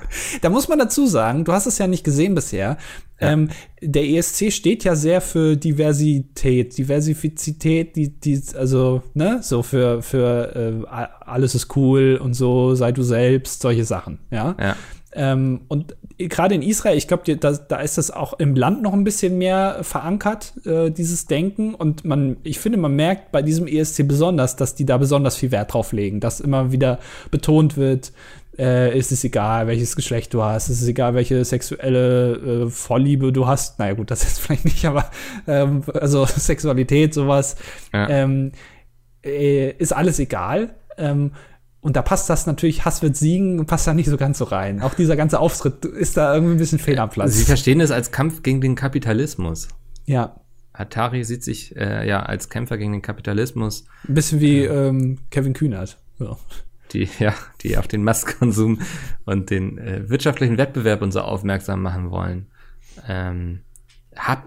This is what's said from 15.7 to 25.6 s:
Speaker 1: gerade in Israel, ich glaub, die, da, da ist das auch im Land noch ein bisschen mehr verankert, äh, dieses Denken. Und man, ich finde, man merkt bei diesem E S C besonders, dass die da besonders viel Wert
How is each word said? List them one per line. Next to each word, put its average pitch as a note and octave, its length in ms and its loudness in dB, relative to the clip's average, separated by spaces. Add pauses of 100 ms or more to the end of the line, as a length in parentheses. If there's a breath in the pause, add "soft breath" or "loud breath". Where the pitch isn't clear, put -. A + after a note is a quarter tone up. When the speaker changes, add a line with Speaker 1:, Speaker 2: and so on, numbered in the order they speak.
Speaker 1:
gerade F3+ 380 0
in D3+ 60 0
Israel, G3+ 360 2
ich C#3 100 -2
glaub, F3 160 0
die, D3+ 160 0
da, D3 140 2
da D3 240 -4
ist D3 200 -4
das D#3+ 140 -2
auch - 260 -8
im C#3+ 180 2
Land D#3+ 260 2
noch G3+ 120 0
ein G3 120 2
bisschen F#3 320 0
mehr F#3+ 440 0
verankert, G3+ 720 -4 (120)
äh, E3 260 0
dieses E3+ 340 -4
Denken. G3 480 -2
Und D#3 300 -2
man, C#3 400 0
ich D#3 160 -6
finde, A3 180 0
man D3 200 2
merkt F3 340 0
bei D3 100 2
diesem D#3+ 240 0
E D3+ 140 0
S D#3 140 0
C D3 100 2
besonders, C#3+ 540 2
dass - 180 -2
die C#3 100 -2
da C3 120 4
besonders C#3 400 2
viel B2+ 140 -2
Wert G#2 220 -2